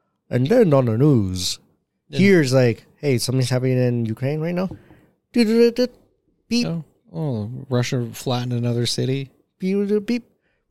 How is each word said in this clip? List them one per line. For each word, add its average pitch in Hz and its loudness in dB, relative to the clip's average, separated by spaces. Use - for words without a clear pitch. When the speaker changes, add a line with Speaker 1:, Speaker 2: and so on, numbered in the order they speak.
Speaker 1:
And 123 0
then 220 4
on 135 4
the 110 0
news. 101 2
Speaker 2:
And - -4
Speaker 1:
Here's 175 4
like, 123 2
"Hey, 139 0
something's 127 -2
happening 127 0
in 120 0
Ukraine 127 -4
right 170 -6
now." 180 -4
Do-do-do-do. 233 2
Beep. 233 0
Speaker 2:
Oh, 165 -6
oh, 123 -6
Russia 123 -2
flattened 123 -4
another 120 -2
city. 127 -4
Speaker 1:
Beep, 196 -2
beep, 208 0
beep. 233 -4